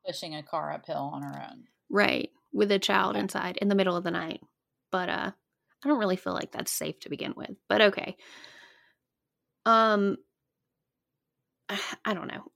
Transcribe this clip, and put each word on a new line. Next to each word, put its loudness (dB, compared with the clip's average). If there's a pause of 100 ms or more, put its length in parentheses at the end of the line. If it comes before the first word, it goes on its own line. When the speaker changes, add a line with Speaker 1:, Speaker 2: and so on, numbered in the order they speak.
Speaker 1:
pushing -8
a -10
car -4
uphill -6
on -10
her -10
own. -20 (260)
Speaker 2:
Right, 2 (220)
with 2
a 4
child 2
Speaker 1:
Okay. -2
Speaker 2:
inside -4
in 0
the 4
middle 2
of -4
the -2
night. -6 (480)
But, -2
uh, -2 (520)
I -2
don't 4
really 2
feel -6
like -6
that's -6
safe -6
to -14
begin -6
with. -10 (120)
But 4
okay. 2 (1500)
Um, 6 (1500)
<sighs> -8
I 0
don't -6
know. -12